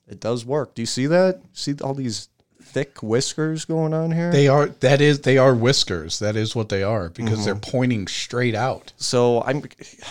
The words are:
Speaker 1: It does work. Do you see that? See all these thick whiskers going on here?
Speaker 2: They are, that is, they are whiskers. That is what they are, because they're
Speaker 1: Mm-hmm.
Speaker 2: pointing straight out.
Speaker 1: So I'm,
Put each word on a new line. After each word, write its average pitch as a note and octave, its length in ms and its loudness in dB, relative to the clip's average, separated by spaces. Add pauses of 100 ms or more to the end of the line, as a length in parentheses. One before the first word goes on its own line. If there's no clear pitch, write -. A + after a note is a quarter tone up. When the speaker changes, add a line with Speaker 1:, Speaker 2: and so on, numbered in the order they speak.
Speaker 1:
It G2 120 -18
does A#2 260 -4
work. C3+ 300 -6
Do A2+ 60 -8
you A#2 60 -4
see B2+ 200 -2
that? F#3 340 2 (120)
See C#3+ 300 -6
all C#3 100 -4
these A#2+ 360 -8 (320)
thick - 420 -8
whiskers D#3 640 -2
going D#3+ 280 -2
on D#3+ 180 -2
here? E3+ 200 -2
Speaker 2:
They C#3+ 160 6
are, C#3 200 4
that C3+ 340 2
is, D3 200 4
they C3 160 4
are C3 180 6
whiskers. G#2 640 0
That G#2+ 160 -2
is A2 200 -4
what A2 140 -4
they G2 140 -2
are, G2 260 -2
because A2 360 -4
they're G2+ 100 -2
Speaker 1:
Mm-hmm. - 160 -10
Speaker 2:
pointing B2 360 0
straight A#2+ 480 -4
out. A#2 420 -4
Speaker 1:
So A#2+ 460 2
I'm, C#3 200 -4 (480)